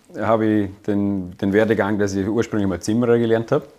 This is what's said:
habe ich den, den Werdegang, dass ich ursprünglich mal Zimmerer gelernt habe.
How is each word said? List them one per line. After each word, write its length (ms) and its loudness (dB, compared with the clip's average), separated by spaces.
habe 280 0
ich 240 0
den, 500 -2
den 140 0
Werdegang, 480 2
dass 160 -2
ich 100 -2
ursprünglich 440 -2
mal 100 -4
Zimmerer 380 2
gelernt 340 0
habe. 140 0